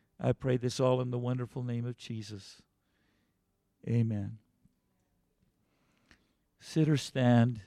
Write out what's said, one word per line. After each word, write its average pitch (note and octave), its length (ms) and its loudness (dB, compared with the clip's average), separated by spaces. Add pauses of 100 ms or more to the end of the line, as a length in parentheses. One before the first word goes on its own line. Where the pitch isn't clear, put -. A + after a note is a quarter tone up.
(200)
I B2 100 2
pray B2+ 260 0
this A#2+ 220 -4
all B2+ 220 2
in B2 100 -4
the B2 80 -4
wonderful B2 460 -6
name A#2+ 200 -4
of B2 120 -8
Jesus. G#2+ 680 -12 (1300)
Amen. A2 500 -2 (2250)
Sit D#3 280 0
or D3+ 80 4
stand A#2+ 680 4